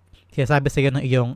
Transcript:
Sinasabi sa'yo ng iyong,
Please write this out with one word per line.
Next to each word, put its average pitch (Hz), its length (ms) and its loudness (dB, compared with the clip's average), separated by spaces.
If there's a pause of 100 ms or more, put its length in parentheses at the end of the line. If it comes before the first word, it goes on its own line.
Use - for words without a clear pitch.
(280)
Sinasabi 139 400 0
sa'yo 139 240 0
ng 139 120 -2
iyong, 123 320 0